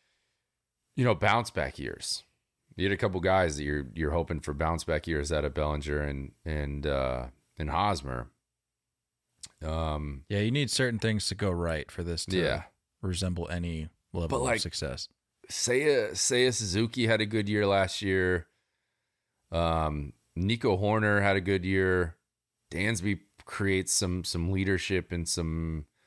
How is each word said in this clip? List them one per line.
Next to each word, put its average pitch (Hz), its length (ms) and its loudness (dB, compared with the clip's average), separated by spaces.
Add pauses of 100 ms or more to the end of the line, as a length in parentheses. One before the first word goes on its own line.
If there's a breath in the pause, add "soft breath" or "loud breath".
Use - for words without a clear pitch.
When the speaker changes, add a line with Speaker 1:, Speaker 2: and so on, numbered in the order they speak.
(960)
Speaker 1:
you 131 100 2
know, 113 120 6
bounce 107 340 2
back 69 300 -4
years. - 420 -6 (540)
You 90 80 0
had 98 80 2
a 98 40 0
couple 92 240 -2
guys 92 360 4
that 73 80 -6
you're, 71 300 -2
you're 76 180 0
hoping 82 260 0
for 73 160 -6
bounce 80 300 -2
back 78 240 -2
years 76 240 -2
out 73 120 0
of 71 100 -2
Bellinger 73 460 -2
and, 69 300 -4 (140)
and, 73 420 -4
uh, 64 400 -2 (320)
and 76 120 -4
Hosmer. 73 580 -2 (1400)
Um, 76 640 -2
Speaker 2:
Yeah, 101 120 0
you 107 120 0
need 139 180 0
certain 120 300 0
things 107 280 0
to 98 60 -2
go 98 160 0
right 82 400 -2
for 87 140 -8
this 85 220 -4
to 92 120 0
Speaker 1:
Yeah. 73 240 2 (400)
Speaker 2:
resemble 90 460 -2
any 85 400 -4 (240)
level 85 160 -2
Speaker 1:
But, 135 80 0
Speaker 2:
of 127 80 -2
Speaker 1:
like, 117 160 0
Speaker 2:
success. - 480 -6 (420)
Speaker 1:
Seiya, 131 600 2
Seiya 127 420 2
Suzuki 113 540 0
had 110 120 4
a 107 60 2
good 104 220 0
year 104 180 4
last 98 340 2
year. 92 460 2 (1040)
Um, 80 600 0 (240)
Nico 104 400 2
Horner 104 460 2
had 98 140 4
a 98 40 2
good 92 240 0
year. 92 520 2 (540)
Dansby 98 500 -2 (260)
creates 95 460 0
some, 90 320 0
some 85 280 -2
leadership 95 600 0
and 85 140 -2
some 80 600 -2 (200)